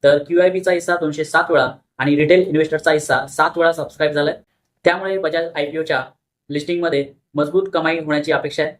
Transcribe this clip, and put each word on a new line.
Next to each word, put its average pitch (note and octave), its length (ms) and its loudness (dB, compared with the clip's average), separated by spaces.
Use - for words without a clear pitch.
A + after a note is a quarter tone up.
तर C#3+ 180 4
क्यूआयबीचा F3+ 500 2
हिस्सा F3 240 0
दोनशे D#3 280 -4
सात E3+ 260 0
वेळा C3 200 2
आणि C#3+ 180 2
रिटेल E3+ 300 4
इन्व्हेस्टरचा D#3 460 0
हिस्सा D3+ 340 0
सात - 320 -2
वेळा E3+ 140 4
सबस्क्राईब D3+ 400 -4
झालाय. D3 240 -2
त्यामुळे F#3+ 340 0
बजाज E3 360 -2
आयपीओच्या D3+ 500 -4
लिस्टिंगमध्ये D3 540 -2
मजबूत D#3+ 400 0
कमाई E3 240 0
होण्याची D3+ 340 -2
अपेक्षा C#3+ 300 -2
आहे. D3+ 180 -4